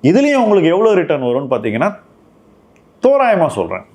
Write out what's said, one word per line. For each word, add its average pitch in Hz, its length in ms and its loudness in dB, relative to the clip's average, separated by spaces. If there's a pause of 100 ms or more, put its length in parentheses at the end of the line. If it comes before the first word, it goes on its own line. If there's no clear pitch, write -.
இதுலயும் 269 340 2
உங்களுக்கு 196 300 2
எவ்வளவு 208 260 2
ரிட்டர்ன் 151 300 -2
வரும்னு 127 240 -4
பாத்தீங்கன்னா, 113 340 -4 (1160)
தோராயமா 247 420 2 (100)
சொல்றேன் 92 380 -6